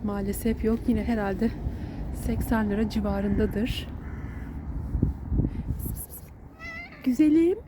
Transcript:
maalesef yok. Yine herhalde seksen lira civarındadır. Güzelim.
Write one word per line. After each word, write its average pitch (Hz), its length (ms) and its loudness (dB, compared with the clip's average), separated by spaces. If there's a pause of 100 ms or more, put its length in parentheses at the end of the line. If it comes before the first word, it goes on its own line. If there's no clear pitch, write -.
maalesef 208 600 0
yok. 226 240 4
Yine 214 160 2
herhalde 214 480 2 (720)
seksen 226 440 2
lira 208 200 2
civarındadır. 202 960 0 (3250)
Güzelim. 311 540 6 (100)